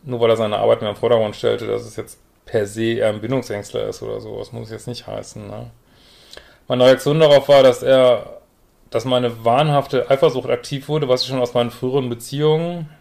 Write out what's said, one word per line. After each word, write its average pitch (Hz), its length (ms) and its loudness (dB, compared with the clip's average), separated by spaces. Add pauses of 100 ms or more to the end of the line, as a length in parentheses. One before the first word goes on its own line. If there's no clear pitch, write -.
nur 123 160 -8
weil 117 120 2
er 113 60 4
seine 107 220 -2
Arbeit 107 220 2
mehr 104 100 -4
im 101 60 -8
Vordergrund 110 400 0
stellte, 113 280 -2
dass 107 200 -6
es 110 100 -20
jetzt - 240 -14 (260)
per 107 220 -2
se 113 280 -4
eher 110 140 0
ein 104 120 -4
Bindungsängstler 113 680 -6
ist - 140 -10
oder 110 180 -10
so. 107 180 -14
Das 107 120 -12
muss 117 220 -14
jetzt 110 160 -14
nicht 117 180 -14
heißen, 107 400 -14
ne? 110 240 -14 (960)
Meine 127 180 2
Reaktion 131 360 4
darauf 143 280 6
war, 139 140 8
dass 127 220 4
er, 127 560 2 (500)
dass 113 140 -4
meine 123 400 -2
wahnhafte 139 680 2
Eifersucht 131 400 2
aktiv 131 380 -6
wurde, 147 200 -2
was 127 140 2
ich - 60 -6
schon 131 120 -4
aus 120 140 -2
meinen 120 160 0
früheren 127 380 -4
Beziehungen 156 800 -4 (120)